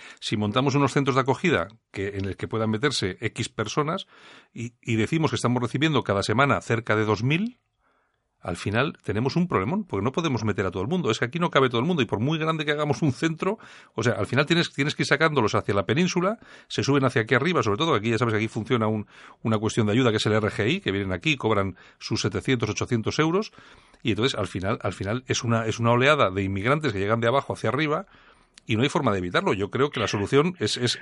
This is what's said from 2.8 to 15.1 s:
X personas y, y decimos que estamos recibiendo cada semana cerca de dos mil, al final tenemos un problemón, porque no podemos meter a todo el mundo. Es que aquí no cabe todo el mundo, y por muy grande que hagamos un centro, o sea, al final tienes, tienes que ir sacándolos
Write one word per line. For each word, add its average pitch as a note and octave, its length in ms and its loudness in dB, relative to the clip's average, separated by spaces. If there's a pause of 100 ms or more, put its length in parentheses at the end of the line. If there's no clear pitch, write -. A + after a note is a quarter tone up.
X A2+ 300 -6
personas D3+ 580 -4 (440)
y, A#2+ 200 -12 (100)
y A#2 140 -2
decimos D3+ 340 0
que A#2 60 -4
estamos B2 260 0
recibiendo C3 400 0
cada G2 220 0
semana A#2 360 2
cerca A2+ 360 -2
de G#2+ 80 2
dos G#2+ 180 0
mil, E3+ 380 -2 (840)
al F2 100 -6
final A2+ 360 -2 (100)
tenemos A#2+ 340 -2
un F3 120 2
problemón, C#3+ 380 0
porque G2 180 -4
no C3 80 0
podemos C3+ 320 -2
meter G#2 220 0
a F#2 40 -2
todo F#2 120 -4
el G#2 80 -4
mundo. F#3 200 0
Es A3+ 80 0
que - 60 -2
aquí B2 140 -4
no E3+ 120 0
cabe C3+ 200 4
todo A#2 100 0
el C3 60 0
mundo, E3+ 160 2
y - 20 2
por G2 160 -4
muy D3+ 180 0
grande D#3 280 -2
que D3+ 60 0
hagamos D3 280 0
un D3 120 2
centro, E3 440 -2 (380)
o A2+ 80 -4
sea, A#2+ 160 2
al G2+ 80 0
final C3+ 180 0
tienes, E3 260 2
tienes C#3+ 240 -2
que D3+ 100 -2
ir - 20 -4
sacándolos C#3 480 2